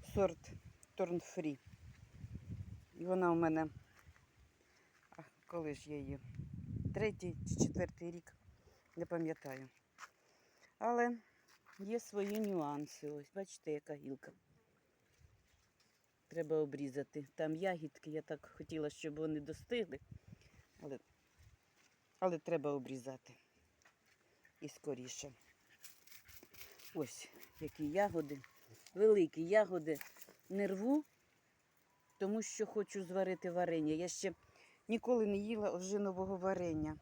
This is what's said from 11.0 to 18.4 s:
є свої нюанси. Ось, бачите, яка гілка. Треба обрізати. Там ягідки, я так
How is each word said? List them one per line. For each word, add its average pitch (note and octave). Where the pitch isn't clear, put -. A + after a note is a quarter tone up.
є G#3
свої G3+
нюанси. D3+
Ось, D3
бачите, G3
яка D3
гілка. C#3
Треба D#3+
обрізати. C#3+
Там D#3
ягідки, D#3+
я D#3
так D3+